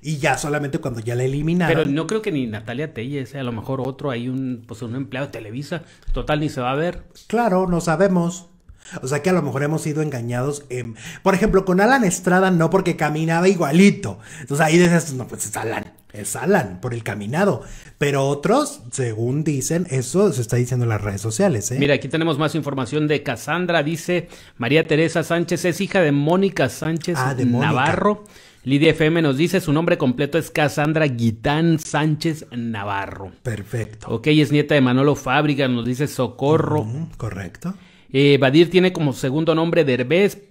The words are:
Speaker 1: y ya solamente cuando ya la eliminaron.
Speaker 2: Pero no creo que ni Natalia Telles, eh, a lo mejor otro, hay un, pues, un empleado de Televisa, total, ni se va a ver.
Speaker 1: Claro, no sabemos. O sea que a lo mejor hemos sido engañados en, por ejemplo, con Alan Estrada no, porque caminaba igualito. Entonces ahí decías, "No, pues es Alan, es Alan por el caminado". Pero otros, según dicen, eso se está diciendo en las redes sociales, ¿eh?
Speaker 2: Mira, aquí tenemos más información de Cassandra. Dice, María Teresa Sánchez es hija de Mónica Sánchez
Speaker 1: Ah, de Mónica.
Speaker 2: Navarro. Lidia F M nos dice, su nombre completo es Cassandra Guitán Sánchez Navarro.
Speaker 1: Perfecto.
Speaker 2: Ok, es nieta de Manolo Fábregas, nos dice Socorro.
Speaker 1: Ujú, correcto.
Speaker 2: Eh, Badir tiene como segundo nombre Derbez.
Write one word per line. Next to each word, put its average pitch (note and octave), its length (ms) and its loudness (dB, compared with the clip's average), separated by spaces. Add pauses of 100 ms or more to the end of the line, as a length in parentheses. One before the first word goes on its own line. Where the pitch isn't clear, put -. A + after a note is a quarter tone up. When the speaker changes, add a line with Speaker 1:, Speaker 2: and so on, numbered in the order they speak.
Speaker 1:
y D3+ 160 -4
ya C3+ 200 0
solamente D3 400 -4
cuando A#2+ 220 -6
ya A#2+ 160 -6
la B2+ 80 0
eliminaron. D#3 520 0
Speaker 2:
Pero D3+ 140 0
no D#3+ 160 -2
creo G#3+ 160 -2
que G#3+ 80 -4
ni C3+ 160 -2
Natalia A#2 480 -8
Telles, C3 400 -8
eh, C#3+ 60 -10
a - 20 -6
lo A#2+ 100 -6
mejor B2+ 320 -6
otro, C3+ 260 -6
hay A#2+ 180 -4
un, B2+ 400 -6
pues, A2 140 -12
un A#2 120 -8
empleado C3+ 320 -6
de - 60 -14
Televisa, C3+ 500 -10 (300)
total, D3 280 0
ni D3+ 100 -2
se C3 100 -6
va B2 120 -2
a C#3 40 -2
ver. F3 280 -4 (220)
Speaker 1:
Claro, G3 400 2
no F3 140 0
sabemos. F3 680 0 (560)
O C3 40 -10
sea C#3+ 140 -2
que F#3 80 0
a F#3 60 4
lo F3 80 2
mejor C3+ 200 -2
hemos D3+ 200 0
sido D3+ 180 -2
engañados C3 680 -4
en, A#2 240 -8 (280)
por F#3+ 120 4
ejemplo, F#3+ 320 4
con F#3 160 4
Alan B3 220 4
Estrada F#3 460 4
no, E3 200 4
porque F#3 260 2
caminaba D#3+ 500 0
igualito. E3+ 720 4 (220)
Entonces C#3+ 240 0
ahí D#3+ 140 4
decías, E3+ 340 4
"No, B2 160 -8
pues - 160 -8
es A2 140 -10
Alan, G#2+ 340 -6 (220)
es G#2 220 -8
Alan B2 440 0
por A#2+ 140 -6
el A2+ 80 -8
caminado". C3 580 -2 (380)
Pero C#3 280 0
otros, G3 540 0 (100)
según B2 540 -2
dicen, D#3+ 460 -2
eso E3 420 0
se B2 80 -4
está A#2+ 160 -2
diciendo B2 280 0
en A#2 40 0
las G#2 140 -2
redes G2+ 180 -4
sociales, A#2+ 500 0
¿eh? B2 80 -4
Speaker 2:
Mira, C#3+ 180 2
aquí C#3+ 120 -6
tenemos D#3+ 300 0
más D3+ 160 0
información C#3+ 540 -2
de D3 140 0
Cassandra. E3 600 -2
Dice, E3 460 -4 (280)
María C#3+ 300 2
Teresa D#3+ 360 2
Sánchez F3 440 -2
es F3 160 0
hija F#3+ 180 0
de D3+ 120 4
Mónica F3+ 580 2
Sánchez D#3+ 480 -4
Speaker 1:
Ah, C3 160 0
de C3 100 -2
Mónica. A#2+ 220 2
Speaker 2:
Navarro. E3 580 0 (400)
Lidia C#3+ 280 4
F D#3 120 2
M E3 160 4
nos C#3+ 160 2
dice, E3+ 240 2
su - 140 -4
nombre E3+ 240 2
completo C#3+ 400 0
es - 120 -4
Cassandra D3+ 580 0
Guitán C#3+ 680 2
Sánchez D#3 720 -2
Navarro. G2+ 800 -6 (100)
Speaker 1:
Perfecto. A2 680 -8
Speaker 2:
Ok, A#2 200 -2
es D3+ 220 4
nieta D3 240 2
de C#3+ 60 6
Manolo C3 340 4
Fábregas, C#3 540 0
nos A#2+ 160 -2
dice B2+ 220 -2
Socorro. D3 760 0
Speaker 1:
Ujú, B2+ 280 -6 (100)
correcto. G2+ 560 -8 (360)
Speaker 2:
Eh, C#3+ 300 6
Badir C#3+ 300 6
tiene F3+ 200 4
como D#3+ 220 0
segundo D#3 420 0
nombre E3 300 2
Derbez. C#3 540 0 (120)